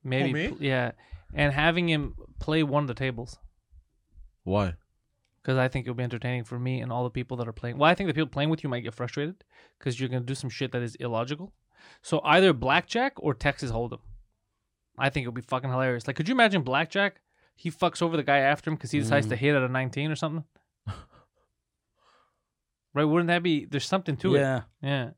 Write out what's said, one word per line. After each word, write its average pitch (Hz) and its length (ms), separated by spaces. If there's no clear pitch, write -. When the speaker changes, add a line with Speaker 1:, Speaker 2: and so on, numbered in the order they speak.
Speaker 1:
Maybe, 135 260
Speaker 2:
Who, 127 40
me? 160 160
Speaker 1:
pl-, - 120
yeah, 127 300
and 147 200
having 165 360
him 147 260
play 156 240
one 147 200
of 139 40
the 123 60
tables. 123 460
Speaker 2:
Why? 92 320
Speaker 1:
'Cause 131 140
I 127 120
think 127 160
it'll 123 100
be 123 80
entertaining 123 400
for 120 160
me 127 220
and 120 100
all 123 140
the 120 40
people 127 280
that 120 100
are 113 60
playing. 120 240
Well, 147 120
I 180 60
think 196 140
the 135 40
people 151 140
playing 143 220
with 160 140
you 147 60
might 120 120
get 113 120
frustrated 147 500
'cause 120 200
you're 131 100
gonna 123 160
do 131 100
some 131 140
shit - 240
that 123 80
is 117 140
illogical. 127 580
So - 240
either 180 280
blackjack 165 640
or 147 160
Texas 139 380
Hold'em. 117 280
I 135 120
think 135 140
it'll 120 100
be 123 80
fucking 127 280
hilarious. 127 360
Like, 131 120
could 160 100
you 247 80
imagine 196 280
blackjack? 160 580
He 170 160
fucks 170 300
over 165 160
the 143 60
guy 143 160
after 143 300
him 156 80
'cause - 140
he 143 80
decides 113 280
Speaker 3:
Mm. - 20
Speaker 1:
to 104 80
hit 143 180
at 131 80
a 123 60
nineteen 131 420
or 151 60
something. 156 260
<laughs> - 80
Right? 143 120
Wouldn't 165 220
that 170 160
be? 165 220
There's 143 200
something 185 320
to 185 180
Speaker 3:
Yeah. 135 220
Speaker 1:
it. 123 60
Yeah. 139 360